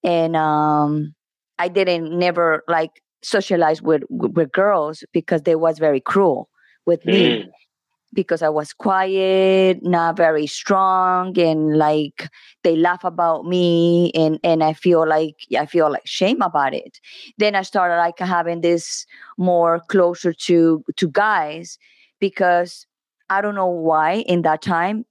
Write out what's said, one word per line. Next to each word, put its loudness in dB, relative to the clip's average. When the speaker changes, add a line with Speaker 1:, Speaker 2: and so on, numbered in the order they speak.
Speaker 1:
And, 0
um, 0
I -2
didn't -2
never, 0
like, -4
socialize 0
with, 0
with -2
girls 0
because -2
they 2
was 0
very 2
cruel 0
with 0
me. 2
Speaker 2:
Mm. -18
Speaker 1:
Because -2
I 2
was -4
quiet, 2
not 0
very 2
strong, 0
and, 2
like, 0
they 2
laugh 0
about -2
me, 2
and, 0
and 2
I 0
feel 2
like, 0
I -2
feel, 0
like, -6
shame -2
about -2
it. -12
Then 0
I 0
started, -2
like, -2
having -4
this -2
more 2
closer 0
to, 0
to -2
guys -4
because -2
I 0
don't -6
know -2
why 0
in 0
that 0
time -2